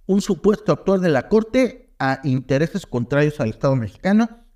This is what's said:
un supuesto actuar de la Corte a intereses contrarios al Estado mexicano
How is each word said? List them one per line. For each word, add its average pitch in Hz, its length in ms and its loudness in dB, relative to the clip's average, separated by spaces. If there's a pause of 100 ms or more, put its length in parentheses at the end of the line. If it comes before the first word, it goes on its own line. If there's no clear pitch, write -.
un 196 140 2
supuesto 196 520 0
actuar 190 280 0
de 180 100 0
la 131 180 0
Corte 220 720 0
a 135 260 -2
intereses 139 600 -2
contrarios 143 540 -2
al 113 100 -2
Estado 135 260 -2
mexicano 196 680 -2 (120)